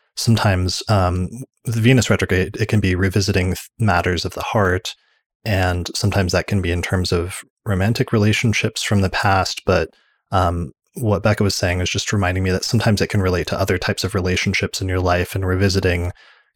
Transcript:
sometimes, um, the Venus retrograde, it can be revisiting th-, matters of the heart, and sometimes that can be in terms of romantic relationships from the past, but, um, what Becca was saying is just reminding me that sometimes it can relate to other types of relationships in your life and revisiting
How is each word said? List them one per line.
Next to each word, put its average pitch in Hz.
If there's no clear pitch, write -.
sometimes, 92
um, 92
the 117
Venus 120
retrograde, 95
it 110
can 107
be 95
revisiting 92
th-, -
matters 90
of 92
the -
heart, 92
and 92
sometimes 98
that 90
can 101
be 87
in 87
terms 90
of 87
romantic 107
relationships 107
from 101
the 95
past, -
but, 85
um, 87
what 104
Becca 107
was 98
saying 90
is 90
just -
reminding 92
me 92
that 92
sometimes 110
it -
can 101
relate 90
to -
other 95
types -
of 92
relationships 92
in 95
your 92
life 90
and 98
revisiting 92